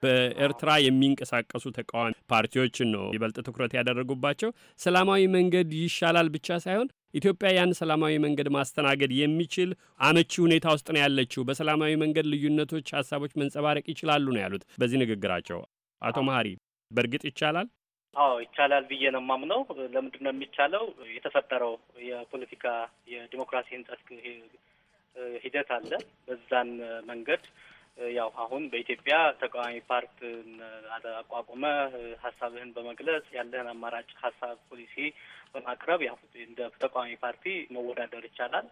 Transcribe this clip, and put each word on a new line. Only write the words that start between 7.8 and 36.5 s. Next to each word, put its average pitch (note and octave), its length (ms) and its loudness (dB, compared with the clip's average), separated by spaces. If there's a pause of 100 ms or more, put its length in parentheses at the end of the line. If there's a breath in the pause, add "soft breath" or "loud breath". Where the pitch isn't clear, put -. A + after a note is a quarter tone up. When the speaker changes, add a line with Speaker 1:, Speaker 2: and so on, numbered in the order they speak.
Speaker 1:
መንገድ D3 320 2
ማስተናገድ C#3 640 2
የሚችል D#3 560 2 (300 soft breath)
አመቺ D#3 400 6
ሁኔታ E3 300 6
ውስጥ D3+ 200 2
ነው D3+ 120 4
ያለችው። C3+ 440 2
በሰላማዊ D3+ 500 2
መንገድ D#3 320 2
ልዩነቶች፣ D3 640 0
ሀሳቦች C#3+ 460 -4
መንጸባረቅ D3 500 0
ይችላሉ D3 400 2
ነው B2 140 0
ያሉት F#2+ 240 -4 (120 soft breath)
በዚህ B2 220 2
ንግግራቸው። F#2+ 600 -2 (400)
አቶ A#2+ 220 -2
መሐሪ B2+ 260 2 (420)
በእርግጥ A#2+ 340 0
ይቻላል? D#3 440 -2 (460)
Speaker 2:
አዎ C#3+ 240 6
ይቻላል C#3 460 2
ብዬ C3+ 220 -6
ነው C3 140 0
የማምነው። C3+ 400 -2 (280)
ለምንድን C3 340 -6
ነው C#3 80 -2
የሚቻለው? C#3+ 520 -2 (280)
የተፈጠረው B2 640 -2 (320)
የፖለቲካ B2 600 -10 (440)
የዲሞክራሲ B2 600 -8
ህንጸት B2+ 320 -16 (1400)
ሂደት C3 320 -6
አለ። A2+ 200 -4 (320)
በዛን B2 460 -2 (360)
መንገድ A#2+ 380 -4 (680 soft breath)
ያው A#2 240 -2
አሁን B2 280 -6
በኢትዮጵያ B2 500 -2 (220)
ተቃዋሚ A#2+ 460 -6
ፓርቲን A#2 680 -6 (680)
አቋቁመ A#2+ 460 -10 (540)
ሀሳብህን A#2+ 540 -10
በመግለጽ B2 600 -6
ያለህን B2 380 -8
አማራጭ A#2 480 -10
ሀሳብ A#2+ 460 -8
ፖሊሲ A#2+ 320 -20 (540 loud breath)
በማቅረብ C3+ 520 -4
ያው B2 160 -6 (220)
እንደ A#2 200 -18 (140)